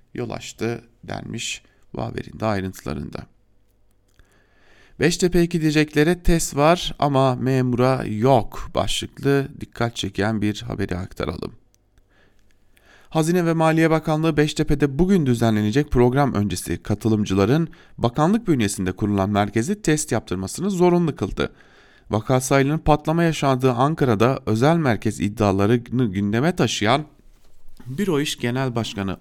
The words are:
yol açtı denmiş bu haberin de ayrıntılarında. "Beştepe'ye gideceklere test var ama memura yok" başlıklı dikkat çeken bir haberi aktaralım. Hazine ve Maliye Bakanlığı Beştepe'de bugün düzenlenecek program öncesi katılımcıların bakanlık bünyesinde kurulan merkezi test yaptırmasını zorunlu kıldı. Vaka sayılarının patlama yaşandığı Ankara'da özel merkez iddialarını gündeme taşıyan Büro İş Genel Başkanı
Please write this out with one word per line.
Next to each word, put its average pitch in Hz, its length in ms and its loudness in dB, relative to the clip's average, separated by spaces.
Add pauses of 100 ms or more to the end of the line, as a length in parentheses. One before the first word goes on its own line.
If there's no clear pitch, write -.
(140)
yol 117 160 -8
açtı - 540 -8 (200)
denmiş - 580 -10 (320)
bu 123 80 -6
haberin - 380 -10
de 110 60 -2
ayrıntılarında. 95 800 -6 (1700)
"Beştepe'ye 175 440 2
gideceklere 156 800 0
test 165 340 2
var 156 420 2
ama 135 360 2
memura 127 720 0
yok" 107 720 0
başlıklı - 720 -2 (120)
dikkat - 360 -6
çeken 101 460 -4
bir 104 200 -2
haberi 101 340 -6
aktaralım. - 560 -8 (1600)
Hazine 165 380 0
ve 165 60 2
Maliye 160 380 4
Bakanlığı 160 460 0
Beştepe'de 147 640 2
bugün 180 280 4
düzenlenecek 117 640 2
program 123 440 4
öncesi 95 480 -2
katılımcıların 107 840 2 (300)
bakanlık 160 500 0
bünyesinde 101 440 0
kurulan 101 380 0
merkezi 113 520 0
test 151 300 0
yaptırmasını 104 580 -4
zorunlu 175 460 2
kıldı. - 360 -4 (580)
Vaka 127 300 0
sayılarının 139 380 2
patlama 156 440 2
yaşandığı 135 500 0
Ankara'da 127 720 2
özel 120 300 2
merkez 113 440 -2
iddialarını 107 920 0
gündeme 110 440 0
taşıyan 135 500 0 (800)
Büro 147 340 -2
İş - 180 -4
Genel 123 360 -4
Başkanı 104 460 -6